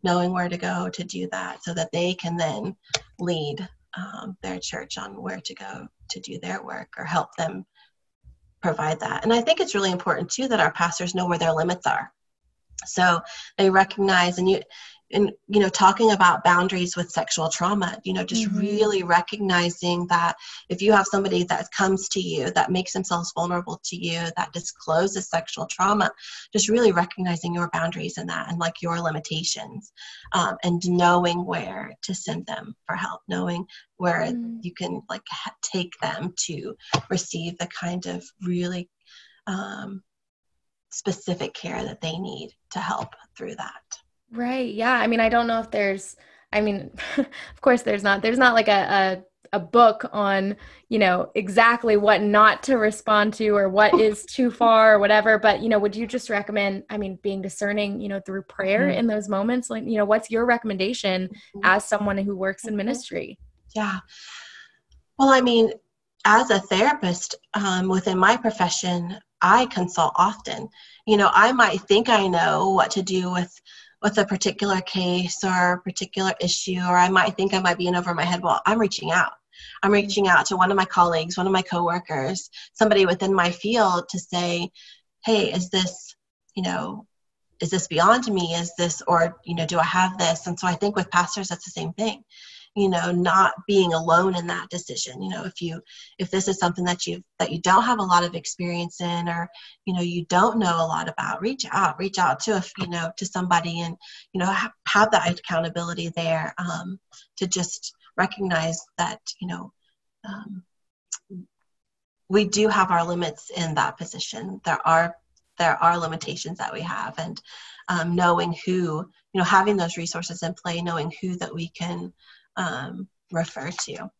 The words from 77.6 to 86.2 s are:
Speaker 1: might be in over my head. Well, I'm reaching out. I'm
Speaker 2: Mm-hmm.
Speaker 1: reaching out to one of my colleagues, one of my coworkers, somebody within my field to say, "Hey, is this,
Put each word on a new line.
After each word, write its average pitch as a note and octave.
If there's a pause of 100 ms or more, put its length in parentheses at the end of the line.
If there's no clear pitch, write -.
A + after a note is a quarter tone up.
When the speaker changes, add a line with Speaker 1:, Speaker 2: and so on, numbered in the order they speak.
Speaker 1:
might F3
be F3
in F3+
over F3
my D#3
head. F3
Well, D#3+
I'm A3
reaching G3
out. E3+ (500)
I'm G3
Speaker 2:
Mm-hmm. G3+
Speaker 1:
reaching G3+
out E3+
to F#3+
one F3+
of G3
my F#3
colleagues, E3+
one F#3
of F#3+
my F#3+
coworkers, F3 (220)
somebody G3+
within F#3+
my F3
field F#3+
to F#3
say, F3 (560)
"Hey, G#3+
is F3+
this, F#3 (400)